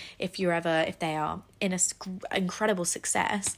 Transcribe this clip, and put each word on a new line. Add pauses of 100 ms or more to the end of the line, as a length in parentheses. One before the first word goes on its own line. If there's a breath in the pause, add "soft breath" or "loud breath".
(180 loud breath)
if
you're
ever,
if
they
are (180)
in
a
sc-, (260)
incredible
success,